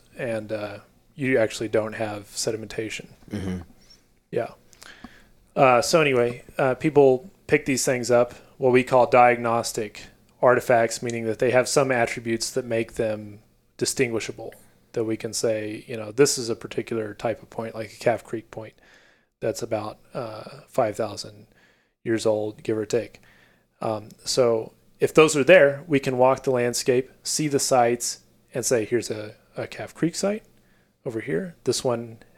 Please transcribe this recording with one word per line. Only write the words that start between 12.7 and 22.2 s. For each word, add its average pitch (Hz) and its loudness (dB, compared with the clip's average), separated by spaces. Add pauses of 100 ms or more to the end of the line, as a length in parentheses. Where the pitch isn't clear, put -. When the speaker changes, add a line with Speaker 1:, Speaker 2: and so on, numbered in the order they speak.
Speaker 1:
them 107 -6 (380)
distinguishable, - -4 (400)
that 120 -2
we 110 -4
can 110 -10
say, 107 -4
you 120 -10
know, 107 -12
this 139 4
is 117 -6
a 117 -2
particular 110 -6
type 113 -4
of - -20
point, 113 -10
like 110 -10
a - -20
Calf 110 0
Creek - -10
point 110 -16 (680)
that's 113 -4
about, 107 -6 (140)
uh, 113 -12
five 110 0
thousand 107 -8 (560)
years 113 -2